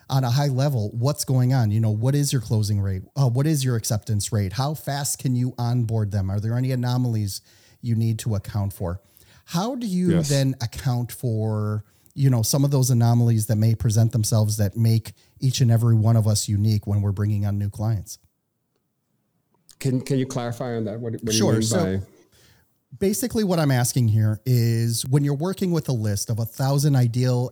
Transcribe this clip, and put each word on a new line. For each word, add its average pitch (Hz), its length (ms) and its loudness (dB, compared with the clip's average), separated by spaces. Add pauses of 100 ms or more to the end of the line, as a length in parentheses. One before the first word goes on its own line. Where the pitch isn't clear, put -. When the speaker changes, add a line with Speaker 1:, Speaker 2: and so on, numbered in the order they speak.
Speaker 1:
on 131 140 2
a 120 80 -2
high 143 160 0
level 131 460 -2
what's 123 300 -2
going 127 300 2
on. 113 180 2
You 110 80 0
know, 110 120 2
what 117 220 0
is 147 200 0
your 123 80 0
closing 107 400 -2
rate? 95 220 -4 (120)
Uh, 135 140 2
what 135 180 0
is 147 160 0
your 123 140 0
acceptance 107 560 -4
rate? 101 200 -2
How 135 200 -2
fast 143 460 -6
can 127 160 -2
you 123 220 -2
onboard 113 540 -2
them? 95 180 -2
Are 101 120 -2
there 113 160 -2
any 131 140 -2
anomalies 123 680 -2 (420)
you 117 140 -2
need 113 240 0
to 110 160 -2
account 98 380 -4
for? 92 260 -6 (460)
How 220 300 -4
do 240 120 -6
you 180 300 0
Speaker 2:
Yes. 151 120 0
Speaker 1:
then 135 320 2
account 120 500 -4
for, 107 720 -2 (300)
you 135 160 2
know, 117 140 4
some 139 200 2
of 143 60 2
those 131 220 2
anomalies 117 560 4
that 110 80 0
may 113 180 4
present 113 380 2
themselves 107 460 0
that 101 180 0
make 113 380 2 (260)
each 131 220 0
and 117 100 4
every 113 240 4
one 110 200 4
of 110 120 4
us 107 200 0
unique 104 380 0
when 104 160 0
we're 101 100 0
bringing 104 360 -2
on 101 100 -2
new 101 120 -2
clients? 104 500 -6 (1600)
Speaker 2:
Can, 127 220 -2
can 135 180 -2
you 131 80 -2
clarify 120 480 -6
on 113 100 -4
that? 107 140 -8
What, 117 140 -6
what 113 120 -10
do 110 60 -2
you - 20 0
Speaker 1:
Sure. 107 200 2
Speaker 2:
mean 110 100 2
Speaker 1:
So 95 340 0
Speaker 2:
by 98 80 -6 (920)
Speaker 1:
basically 214 440 -2
what 180 140 2
I'm 147 140 2
asking 120 380 2
here 107 360 2
is 117 600 0
when 143 180 2
you're 143 100 0
working 180 380 -2
with 160 180 -2
a 135 40 0
list 107 360 -2
of 107 80 -2
a 113 80 -2
thousand 139 500 0
ideal 123 560 2